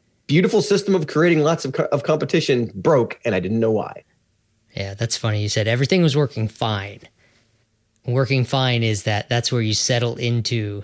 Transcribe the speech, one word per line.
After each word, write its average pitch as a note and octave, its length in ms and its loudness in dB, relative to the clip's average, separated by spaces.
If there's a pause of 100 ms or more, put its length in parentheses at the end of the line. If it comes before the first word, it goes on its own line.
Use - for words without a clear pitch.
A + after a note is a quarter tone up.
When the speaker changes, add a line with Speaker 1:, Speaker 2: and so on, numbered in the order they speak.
(280)
Speaker 1:
beautiful F#3 340 4
system G3+ 340 2
of D#3 120 0
creating E3 320 2
lots D#3+ 240 2
of - 80 -4
co-, - 200 -2
of C3 120 0
competition D3 720 0
broke, B2 480 0
and A2+ 120 0
I F#2 40 0
didn't G2 200 -2
know A2 120 2
why. - 320 -4 (720)
Speaker 2:
Yeah, G2 200 -6
that's A#2 200 -4
funny. G#2 260 -2
You G#2 80 -2
said G#2+ 180 -2
everything C3+ 340 2
was D3+ 140 2
working B2+ 340 0
fine. G#2 500 -6 (1080)
Working B2+ 380 2
fine B2 400 0
is G#2+ 200 0
that, G#2 260 -2
that's A#2+ 200 0
where B2 120 0
you A2 120 -2
settle A#2+ 440 -2
into A2+ 680 -2